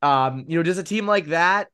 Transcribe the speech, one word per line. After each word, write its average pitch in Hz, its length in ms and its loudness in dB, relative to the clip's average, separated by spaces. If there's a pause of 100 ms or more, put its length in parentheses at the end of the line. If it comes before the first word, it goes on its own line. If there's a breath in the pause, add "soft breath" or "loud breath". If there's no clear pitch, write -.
Um, 131 440 0
you 160 100 -4
know, 170 60 0
does 175 160 -2
a 190 60 -6
team 208 240 -4
like 208 180 2
that 175 480 2